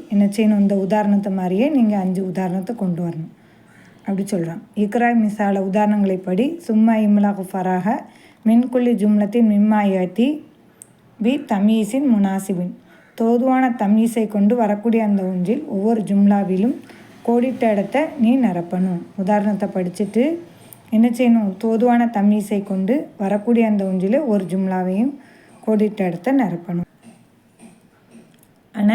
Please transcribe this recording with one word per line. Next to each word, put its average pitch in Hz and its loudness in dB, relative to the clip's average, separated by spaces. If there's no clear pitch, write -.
என்ன 202 2
செய்யணும்? 214 2
இந்த 202 2
உதாரணத்தை 202 0
மாதிரியே 190 0
நீங்க 233 2
அஞ்சு 185 -2
உதாரணத்தை 185 -4
கொண்டு 175 -4
வரணும். 160 -8
அப்படி 196 -6
சொல்றான். 165 -6
இக்ரா 226 0
மிசால 202 0
உதாரணங்களை 202 0
படி. 185 -2
சும்மா 220 2
இம்லா 208 2
குஃபராக 185 -4
மின்குல்லி 247 2
ஜும்லத்தின் 208 2
மிம்மா 214 4
யாத்தி 190 0
பி 233 0
தமீசின் 220 0
முனாசிபின், 190 0
தோதுவான 247 2
தமீஸை 220 2
கொண்டு 208 2
வரக்கூடிய 220 0
அந்த 202 0
ஒன்றில் 185 -2
ஒவ்வொரு 214 -2
ஜும்லாவிலும் 202 2
கோடிட்ட 240 0
இடத்தை 208 -2
நீ 226 2
நிரப்பணும். 180 -2
உதாரணத்தை 202 -2
படிச்சுட்டு 196 -2
என்ன 226 4
செய்யணும்? 233 2
தோதுவான 233 2
தமீஸை 208 0
கொண்டு 190 -2
வரக்கூடிய 208 0
அந்த 208 0
ஒன்றிலே 190 0
ஒரு 214 0
ஜும்லாவையும் 185 -2
கோடிட்ட 214 0
இடத்தை 175 -4
நிரப்பணும். 175 -2
அன 208 0